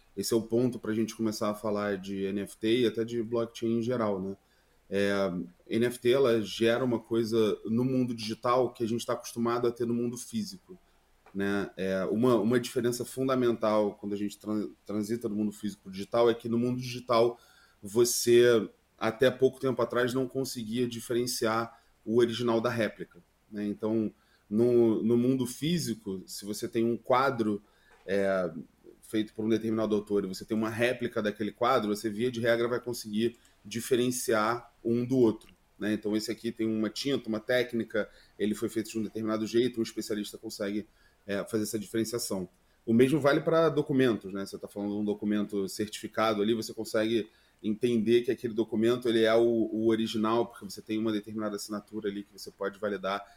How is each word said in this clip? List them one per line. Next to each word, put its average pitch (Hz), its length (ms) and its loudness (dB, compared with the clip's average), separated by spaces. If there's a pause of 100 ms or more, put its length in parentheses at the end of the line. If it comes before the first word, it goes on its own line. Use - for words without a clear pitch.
(160)
esse 98 160 -4
é 117 40 2
o 110 60 2
ponto 120 360 0
pra 107 160 -6
gente 110 220 -2
começar 107 340 -2
a 104 40 -4
falar 104 420 -4
de 98 300 -6
N 98 160 -4
F - 160 -12
T 117 240 2
e 117 40 4
até 113 180 0
de 120 160 -6
blockchain 117 580 -2
em 117 40 -2
geral, 110 380 0
né? 98 160 -6 (520)
É, 101 220 2 (560)
N 117 200 0
F 120 120 -4
T, 120 140 2
ela 123 280 4
gera 113 440 0
uma 117 160 0
coisa 113 640 2
no 113 200 0
mundo 127 300 0
digital 117 580 0
que - 120 -4
a 107 40 -2
gente 113 160 -2
tá 120 100 -2
acostumado 117 520 -2
a 117 60 2
ter 120 140 -4
no 120 80 -2
mundo 123 220 -4
físico, 95 640 -10 (560)
né? 101 420 -2
É, 95 300 -2
uma, 120 300 4
uma 117 220 2
diferença 120 460 -2
fundamental 113 960 0
quando 101 140 -6
a - 20 -6
gente 101 220 -6
tran-, 104 320 -4 (140)
transita 107 440 -4
do 104 80 -4
mundo 104 160 -2
físico 101 300 -10
pro 95 100 -16
digital 117 360 2
é 113 60 4
que 117 140 -8
no 117 100 0
mundo 123 220 0
digital 120 580 0 (420)
você, 120 880 4 (300)
até 110 320 2
pouco 127 300 2
tempo 131 200 0
atrás, 123 320 0
não 131 140 0
conseguia 123 640 -4
diferenciar 117 920 -2 (240)
o 110 140 2
original 113 420 4
da 120 100 0
réplica, 101 520 -4 (300)
né? 104 140 -6
Então, 107 460 -2 (380)
no, 117 520 4
no 117 140 4
mundo 127 300 2
físico, 120 800 -4
se - 180 -14
você 104 220 -6
tem 113 180 0
um 117 120 0
quadro, 120 640 0 (420)
é, 95 460 0 (520)
feito 107 300 -4
por 107 120 -6
um 110 40 0
determinado 110 460 0
autor 101 300 0
e - 20 -4
você 92 180 -8
tem 110 120 -4
uma 110 140 0
réplica 120 520 -2
daquele 104 300 -4
quadro, 120 420 2
você, 107 160 -4
via 120 220 -2
de 117 80 -6
regra, 117 260 2
vai 117 140 -2
conseguir 113 580 -2 (260)
diferenciar 117 1200 0
um 117 220 0
do 127 140 2
outro, 110 360 4 (240)
né? 101 140 -2
Então, 104 240 -2
esse 110 160 -4
aqui 117 180 -6
tem 113 160 -4
uma 110 240 0
tinta, 131 380 -4
uma 110 100 -2
técnica, 113 720 -2 (260)
ele 107 200 0
foi 110 120 -4
feito 110 220 -4
de - 80 -6
um 110 60 -2
determinado 110 420 -4
jeito, 120 320 2
um 113 60 0
especialista 104 520 -6
consegue, 104 480 -6 (400)
é, 101 200 -4
fazer 107 180 -2
essa 107 160 -4
diferenciação. 107 720 -4 (360)
O 117 80 0
mesmo 131 280 6
vale 143 200 4
pra 160 280 4
documentos, 131 640 2
né? 98 120 -4
Você 95 140 -12
tá - 80 -12
falando 101 280 -6
de - 20 -2
um 104 80 -2
documento 104 640 -2
certificado 107 720 -2
ali, 110 120 2
você 110 200 -6
consegue 110 560 0 (300)
entender 113 600 2
que 123 80 -4
aquele 110 240 -4
documento, 117 540 0
ele 113 160 4
é 110 100 6
o, 117 80 6
o 113 460 2
original, 110 580 2
porque - 180 -18
você 101 160 -14
tem 110 160 -4
uma 110 140 0
determinada 107 460 -4
assinatura 104 520 -8
ali 101 140 -6
que - 100 -18
você 101 200 -16
pode 101 260 -6
validar. 98 420 -2 (160)